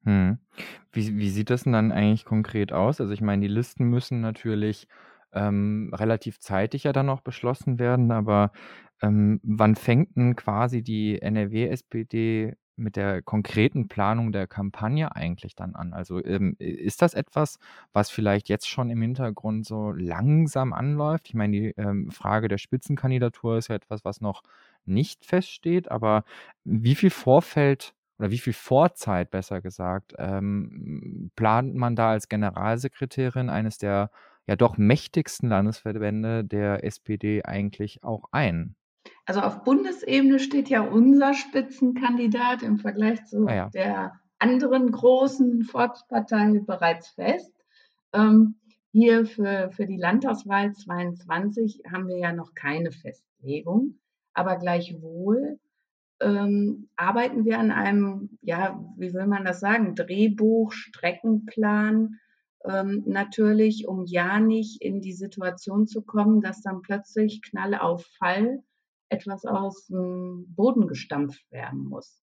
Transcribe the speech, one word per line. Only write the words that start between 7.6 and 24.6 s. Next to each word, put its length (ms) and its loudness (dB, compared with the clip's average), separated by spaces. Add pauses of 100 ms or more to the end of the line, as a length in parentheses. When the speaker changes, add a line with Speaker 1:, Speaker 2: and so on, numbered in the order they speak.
Speaker 1:
werden, 320 4
aber, 400 4 (500)
ähm, 420 4
wann 320 4
fängt 400 2
denn 200 4
quasi 480 -2
die 380 -2
N 140 -2
R 160 -2
W 160 0
S 160 -6
P 220 -8
D 500 -2 (220)
mit 200 -6
der 240 -2
konkreten 680 0
Planung 440 0
der 160 -4
Kampagne 680 -4
eigentlich 400 -8
dann 200 -12
an? 180 -10
Also, 300 -8
ähm, 360 0
i-, 60 -12
ist 360 -4
das 140 2
etwas, 420 -4 (340)
was 200 0
vielleicht 360 0
jetzt 220 -2
schon 220 -4
im 100 -2
Hintergrund 640 -4
so 260 -6
langsam 800 0
anläuft? 580 -2
Ich 40 -12
meine, 240 0
die, 200 -2
ähm, 340 -4
Frage 360 -2
der 120 -2
Spitzenkandidatur 1000 -2
ist 120 -4
ja 60 -4
etwas, 300 -10
was 160 -6
noch 220 -6 (420)